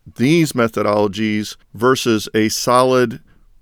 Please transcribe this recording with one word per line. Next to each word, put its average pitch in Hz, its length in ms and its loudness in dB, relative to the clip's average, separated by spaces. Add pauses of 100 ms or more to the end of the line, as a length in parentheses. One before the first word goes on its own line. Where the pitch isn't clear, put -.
(160)
these 151 360 2
methodologies 107 1040 -2 (160)
versus 117 640 0
a 110 160 2
solid 127 720 0 (400)